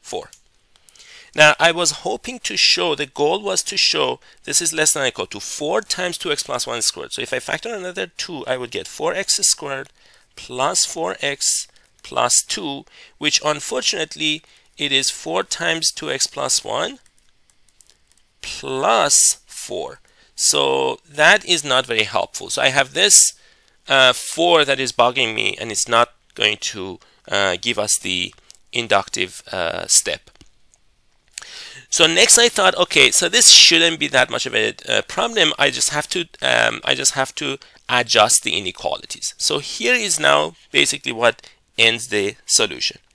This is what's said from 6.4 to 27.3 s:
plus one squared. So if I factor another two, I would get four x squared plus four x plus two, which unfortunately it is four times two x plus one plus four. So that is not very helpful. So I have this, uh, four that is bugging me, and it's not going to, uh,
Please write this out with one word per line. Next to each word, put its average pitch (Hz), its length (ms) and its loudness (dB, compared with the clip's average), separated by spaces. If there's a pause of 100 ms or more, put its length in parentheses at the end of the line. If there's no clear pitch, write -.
plus - 240 -6
one 117 160 -6
squared. - 320 -6
So - 80 -8
if 123 100 -6
I 135 60 -4
factor 165 340 -6
another 185 360 -8
two, 165 400 -12
I 127 100 -2
would 120 140 -10
get - 160 -8
four 160 260 -4
x 190 220 -4
squared 139 540 -4 (460)
plus 135 500 -2
four 170 360 -6
x - 460 -4 (340)
plus - 400 0
two, 143 440 -8 (340)
which 151 260 0
unfortunately 156 960 -4 (340)
it 143 160 -4
is 135 200 0
four 170 320 -4
times 165 480 -2
two 151 180 -10
x 135 160 -2
plus - 380 -4
one 160 340 -6 (1400)
plus 143 1040 2
four. - 540 -10 (360)
So 67 720 0
that 156 380 4
is 160 180 0
not 131 220 0
very 113 200 0
helpful. - 440 -4
So - 140 -2
I 135 60 4
have 135 260 0
this, - 380 6 (540)
uh, 131 260 6
four 160 520 2
that 135 140 0
is 127 120 -2
bugging 120 440 2
me, 104 240 -2
and 113 120 -8
it's - 160 -4
not 120 260 2 (200)
going 107 280 0
to, 95 380 -10 (280)
uh, 95 340 -2